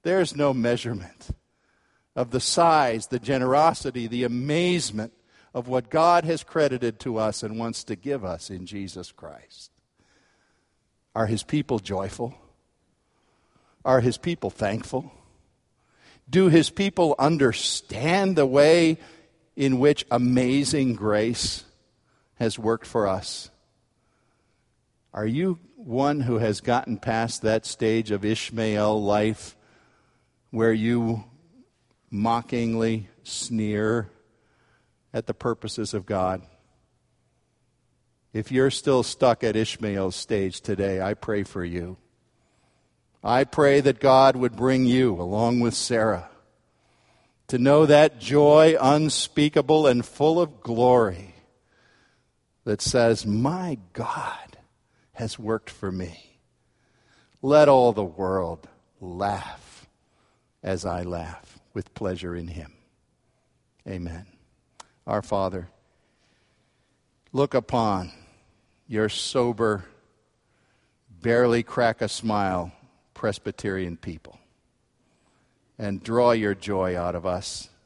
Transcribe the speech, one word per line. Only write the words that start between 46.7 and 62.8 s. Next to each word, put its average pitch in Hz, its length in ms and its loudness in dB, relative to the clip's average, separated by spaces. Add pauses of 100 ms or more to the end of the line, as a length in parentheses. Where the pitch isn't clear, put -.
to 127 100 -2
know 143 280 6
that 147 320 6
joy 147 600 6
unspeakable 151 1080 2
and 120 200 2
full 160 340 0
of 156 220 -4
glory 113 720 2 (1300)
that 104 160 -4
says, 117 460 2
"My 139 520 -2 (140)
God - 640 -10 (540)
has - 260 -10
worked 110 300 -6
for - 240 -10
me. 90 460 -12 (1040)
Let 147 260 6
all 127 240 8
the 104 100 -2
world 92 640 -4 (360)
laugh 95 840 -8 (760)
as 95 240 -6
I 90 160 -6
laugh 85 560 -12 (160)
with - 180 -12
pleasure 92 420 -8
in 87 140 -12
him." 80 240 -14 (1120)